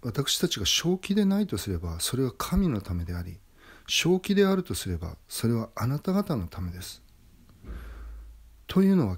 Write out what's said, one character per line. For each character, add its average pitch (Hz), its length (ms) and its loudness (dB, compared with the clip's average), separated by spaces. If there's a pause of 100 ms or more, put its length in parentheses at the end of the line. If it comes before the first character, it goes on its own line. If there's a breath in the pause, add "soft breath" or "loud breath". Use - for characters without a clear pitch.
「私 131 360 -2
た 180 100 0
ち - 120 -4
が 98 60 -2
正 180 320 2
気 - 160 -2
で 208 100 4
な 196 160 4
い 208 60 0
と - 100 -4
す 101 140 -4
れ 87 80 0
ば、 82 220 -6
そ - 180 -2
れ 131 60 2
は 123 120 -2
神 185 320 2
の 107 140 0
た 92 100 -6
め 85 140 -2
で 87 80 -6
あ 87 80 -4
り、 90 160 -12 (500 loud breath)
正 185 320 4
気 202 140 0
で 196 100 6
あ 190 100 4
る 185 80 2
と 117 120 -4
す - 140 -4
れ 87 100 0
ば、 82 180 -8 (120)
そ - 200 -2
れ 117 60 2
は 113 200 -2
あ - 120 -2
な 139 120 0
た 185 140 -4
方 196 240 0
の 92 100 -2
た - 140 -10
め 90 100 -6
で 90 120 -10
す。 - 200 -14 (1600 loud breath)
と - 160 4
い 196 100 6
う 190 40 6
の 139 120 4
は、 92 100 -4